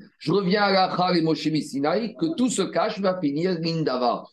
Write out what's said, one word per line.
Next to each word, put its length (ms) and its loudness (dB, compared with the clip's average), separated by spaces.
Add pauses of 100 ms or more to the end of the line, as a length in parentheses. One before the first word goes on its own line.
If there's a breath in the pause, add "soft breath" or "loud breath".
(180 loud breath)
Je 140 -2
reviens 300 2
à 80 4
la 260 2
Chal 200 2
et 60 2
Moshe 260 0
Missinaï, 720 -2
que 160 0
tout 140 2
ce 120 -2
cash 380 -2
va 200 0
finir 400 0
l'Indava. 720 0